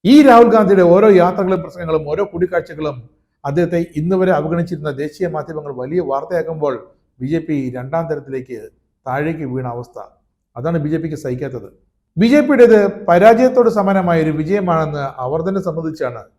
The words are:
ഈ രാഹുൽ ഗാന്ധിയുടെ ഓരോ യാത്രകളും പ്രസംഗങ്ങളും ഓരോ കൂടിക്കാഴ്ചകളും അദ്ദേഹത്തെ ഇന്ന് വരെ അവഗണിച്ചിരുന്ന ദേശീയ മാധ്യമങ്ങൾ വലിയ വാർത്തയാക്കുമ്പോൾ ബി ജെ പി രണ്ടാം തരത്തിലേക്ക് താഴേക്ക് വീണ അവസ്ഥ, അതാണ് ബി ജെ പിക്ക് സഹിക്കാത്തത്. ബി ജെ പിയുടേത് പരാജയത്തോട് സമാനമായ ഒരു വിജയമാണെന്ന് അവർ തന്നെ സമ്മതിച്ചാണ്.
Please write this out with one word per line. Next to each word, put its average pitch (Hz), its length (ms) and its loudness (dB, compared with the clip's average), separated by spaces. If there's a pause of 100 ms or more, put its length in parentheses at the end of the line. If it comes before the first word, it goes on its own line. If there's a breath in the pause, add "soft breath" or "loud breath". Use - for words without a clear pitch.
(120)
ഈ - 20 8 (120)
രാഹുൽ 240 280 8
ഗാന്ധിയുടെ 196 300 4 (100)
ഓരോ 202 140 6 (120)
യാത്രകളും 185 420 0
പ്രസംഗങ്ങളും 160 480 -6
ഓരോ 170 220 -4
കൂടിക്കാഴ്ചകളും 165 640 -6 (520)
അദ്ദേഹത്തെ 170 320 -2 (200)
ഇന്ന് 175 200 -2
വരെ 185 180 2
അവഗണിച്ചിരുന്ന 156 520 -6 (120)
ദേശീയ 151 320 -6
മാധ്യമങ്ങൾ 151 460 -10
വലിയ 147 200 -4 (100)
വാർത്തയാക്കുമ്പോൾ 156 640 -4 (460)
ബി 131 120 -8
ജെ 165 140 -2
പി 156 100 -4 (200)
രണ്ടാം 139 340 -6
തരത്തിലേക്ക് 135 480 -10 (480)
താഴേക്ക് 147 460 -6
വീണ 127 220 -6
അവസ്ഥ, 120 240 -14 (600)
അതാണ് 160 260 -4
ബി 151 80 -6
ജെ 165 100 -4
പിക്ക് 156 220 -8
സഹിക്കാത്തത്. 123 440 -10 (520)
ബി 220 120 4
ജെ 294 140 6
പിയുടേത് 240 320 6 (300)
പരാജയത്തോട് 233 680 4
സമാനമായ 185 460 0
ഒരു 156 160 -2
വിജയമാണെന്ന് 160 640 -2 (220)
അവർ 151 220 -4
തന്നെ 196 180 -4
സമ്മതിച്ചാണ്. 156 560 -8 (160)